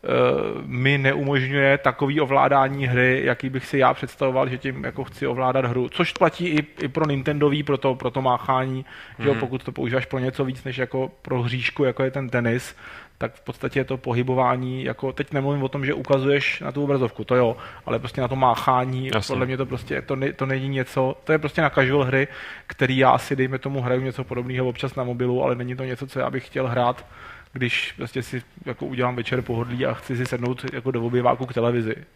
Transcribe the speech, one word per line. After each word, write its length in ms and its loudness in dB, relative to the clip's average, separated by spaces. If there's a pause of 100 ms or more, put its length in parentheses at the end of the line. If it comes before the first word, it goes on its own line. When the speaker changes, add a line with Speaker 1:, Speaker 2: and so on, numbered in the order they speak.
Speaker 1:
eh, 40 -4 (580)
mi 320 2
neumožňuje 800 2
takový 440 2
ovládání 640 4
hry, 380 4
jaký 240 0
bych 160 -4
si 120 -2
já 160 6
představoval, 560 0
že 80 -4
tím 260 -6
jako 200 -6
chci 240 -6
ovládat 380 0
hru. 240 0
Což 240 0
platí 340 2
i, 180 0 (160)
i 60 -2
pro 200 0
Nintendový, 560 2
pro 140 0
to, 180 2
pro 160 -4
to 100 -2
máchání, 640 0 (340)
že 80 0
jo, 60 4
Speaker 2:
Mhm. 60 0
Speaker 1:
pokud 240 -4
to 80 -8
používáš 340 -2
pro 140 -4
něco 260 -2
víc 180 -8
než 140 -8
jako 340 -2 (100)
pro 200 -2
hříšku, 420 0
jako 200 2
je 80 0
ten 180 -6
tenis, 460 0 (420)
tak 180 -6
v 60 -20
podstatě 380 -4
je 40 2
to 140 -4
pohybování, 840 0
jako 300 -4
teď 200 -6
nemluvím 300 0
o 60 -2
tom, 160 -4
že 80 0
ukazuješ 680 2
na 120 -6
tu 120 -2
obrazovku, 400 0
to 120 2
jo, 220 4 (280)
ale 140 -2
prostě 220 -6
na 60 0
to 80 -2
máchání, 800 2
Speaker 2:
Jasně. 200 0
Speaker 1:
podle 120 0
mě 120 -4
to 80 -2
prostě, 360 -6
to 140 -4
ne-, 180 -2
to 120 -4
není 240 -2
něco, 540 -2
to 80 -2
je 60 4
prostě 240 0
na 80 6
casual 340 4
hry, 240 2 (400)
který 300 0
já 200 8
si, 180 -2
dejme 240 0
tomu, 220 -4
hraju 200 0
něco 220 -6
podobného 440 -2
občas 280 -4
na 80 -4
mobilu, 400 0
ale 120 2
není 200 -6
to 80 -8
něco, 240 -8
co 120 -6
já 100 0
bych 160 -6
chtěl 220 -2
hrát, 380 0 (480)
když 440 -2
prostě 260 -6
si 180 -8 (240)
jako 200 -8
udělám 300 -2
večer 260 -2
pohodlí 440 -2
a 80 0
chci 240 -6
si 80 0
sednout 480 -4
jako 180 -4
do 140 0
obyváku 400 2
k 80 -10
televizi 420 0 (200)